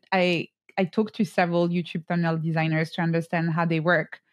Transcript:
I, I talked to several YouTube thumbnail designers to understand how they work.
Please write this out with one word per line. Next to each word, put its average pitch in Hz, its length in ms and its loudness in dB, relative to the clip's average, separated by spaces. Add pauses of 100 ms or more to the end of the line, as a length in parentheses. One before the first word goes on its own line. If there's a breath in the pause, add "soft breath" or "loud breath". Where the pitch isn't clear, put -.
(120)
I, 180 360 2 (300)
I 190 80 2
talked 214 320 -2
to 214 80 0
several 175 440 2
YouTube 175 380 -4
thumbnail 170 300 0
designers 160 540 0
to - 100 -6
understand 165 500 0
how 170 140 0
they 165 140 0
work. 160 420 0 (120)